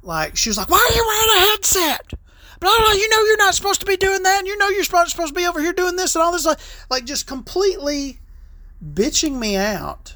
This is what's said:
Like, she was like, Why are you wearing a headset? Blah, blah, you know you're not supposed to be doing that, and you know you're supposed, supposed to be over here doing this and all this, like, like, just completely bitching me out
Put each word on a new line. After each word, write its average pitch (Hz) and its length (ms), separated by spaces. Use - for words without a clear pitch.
Like, 160 340
she - 120
was 208 100
like, - 120
Why 359 80
are 453 180
you 466 80
wearing 440 320
a 381 140
headset? 370 640
Blah, 392 160
blah, 440 160
you 403 160
know 440 140
you're 427 140
not 403 180
supposed - 260
to - 60
be 392 100
doing 381 280
that, 381 160
and 381 80
you 403 100
know 403 100
you're 403 140
supposed, 339 280
supposed 330 240
to 302 40
be 359 80
over 349 140
here 330 120
doing 359 220
this 359 220
and 330 60
all 339 100
this, 349 120
like, 302 140
like, 254 140
just 269 220
completely 285 920
bitching 254 540
me 214 180
out 190 600